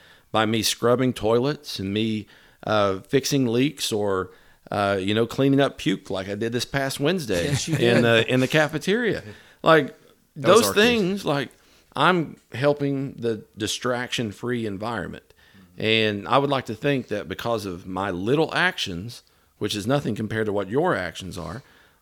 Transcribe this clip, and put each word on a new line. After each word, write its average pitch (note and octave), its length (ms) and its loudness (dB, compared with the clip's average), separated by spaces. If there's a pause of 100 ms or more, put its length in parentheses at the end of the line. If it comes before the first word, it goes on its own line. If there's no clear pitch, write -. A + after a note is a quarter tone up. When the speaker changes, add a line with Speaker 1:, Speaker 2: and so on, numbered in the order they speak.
(320)
Speaker 1:
by A2 140 2
me A2 160 2
scrubbing B2 520 2
toilets A#2+ 680 0
and G2 120 -4
me, G#2+ 360 -2 (400)
uh, G2+ 320 2
fixing C3+ 480 0
leaks B2 440 0
or, G2 380 -2 (400)
uh, G2+ 320 0
you G2 140 0
know, A2+ 100 2
cleaning C3+ 340 2
up C3+ 200 0
puke - 320 -4
like F#2+ 180 -4
I G2+ 60 -4
did A#2 180 -2
this A#2+ 120 -2
past C3+ 340 -4
Wednesday C#3 500 0
Speaker 2:
Yes, C#3+ 180 -2
you D#3+ 80 0
Speaker 1:
in A#2+ 200 4
Speaker 2:
did. A#2 80 6
Speaker 1:
the, A#2 280 4
in B2+ 100 4
the C3 60 2
cafeteria, D#3 760 0 (400)
like, D#3 240 6 (480)
Speaker 3:
That D3+ 140 0
was G#3 120 8
Speaker 1:
those G#3 80 2
Speaker 3:
our F#3+ 60 -2
case. G3+ 80 6
Speaker 1:
things, G3+ 420 2
like, C#3+ 240 -2 (440)
I'm E3 440 2 (160)
helping C#3 640 -2
the A2+ 280 -4 (140)
distraction-free A#2+ 1080 -4
environment. G2 600 -8 (520)
And G#2+ 480 2
I G#2+ 120 4
would C#3 120 4
like C3+ 180 -2
to A2 80 -6
think C#3 340 -2
that G2 180 -4
because G#2+ 380 -4
of F2 200 -8
my F#2 260 -4
little A2+ 440 0
actions, A#2+ 680 -4 (340)
which G#2+ 180 -4
is G2 100 -4
nothing C#3 300 0
compared A2 300 -4
to G#2 80 -2
what G2 160 -4
your D3 260 0
actions F2+ 420 -8
are, E2+ 260 -10 (380)